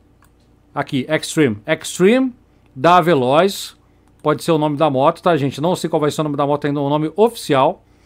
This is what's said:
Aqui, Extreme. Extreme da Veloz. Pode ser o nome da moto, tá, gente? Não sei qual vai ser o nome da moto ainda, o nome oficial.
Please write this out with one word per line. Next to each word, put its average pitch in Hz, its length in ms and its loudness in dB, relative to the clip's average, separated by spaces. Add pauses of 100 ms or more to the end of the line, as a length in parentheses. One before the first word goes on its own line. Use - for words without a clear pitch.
(760)
Aqui, 135 340 -4
Extreme. 151 560 0
Extreme 220 720 0 (400)
da 170 260 4
Veloz. 156 720 0 (460)
Pode 151 220 -2
ser 170 80 -2
o 156 80 2
nome 151 180 -2
da 156 140 2
moto, 139 320 0
tá, 175 140 2
gente? 135 240 -4
Não 170 160 -2
sei 165 120 -6
qual 160 100 -2
vai 147 120 0
ser 160 100 -6
o 151 40 -2
nome 143 100 -4
da 143 100 -2
moto 143 220 -2
ainda, 143 140 -2
o 139 80 -2
nome 151 260 -2
oficial. 185 680 0 (220)